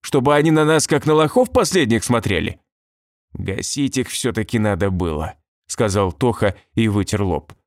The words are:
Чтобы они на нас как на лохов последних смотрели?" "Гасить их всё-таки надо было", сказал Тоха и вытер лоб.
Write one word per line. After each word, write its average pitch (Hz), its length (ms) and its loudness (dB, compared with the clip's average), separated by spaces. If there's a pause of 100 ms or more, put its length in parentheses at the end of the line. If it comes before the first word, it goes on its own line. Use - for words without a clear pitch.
Чтобы 143 340 2
они 151 160 4
на 156 140 4
нас 156 220 2
как 147 180 0
на 156 80 2
лохов 156 380 2
последних 151 520 2
смотрели?" 104 560 -2 (720)
"Гасить 101 640 -6
их 123 120 -4
всё-таки 113 480 -4
надо 101 320 0
было", 82 460 -4 (320)
сказал 98 440 0
Тоха 110 440 0 (180)
и 113 140 0
вытер 101 340 0
лоб. 85 320 -4 (140)